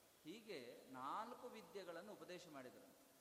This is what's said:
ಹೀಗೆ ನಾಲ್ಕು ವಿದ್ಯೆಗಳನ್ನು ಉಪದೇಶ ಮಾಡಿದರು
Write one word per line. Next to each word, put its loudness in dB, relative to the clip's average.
ಹೀಗೆ 0
ನಾಲ್ಕು 4
ವಿದ್ಯೆಗಳನ್ನು 0
ಉಪದೇಶ -2
ಮಾಡಿದರು -4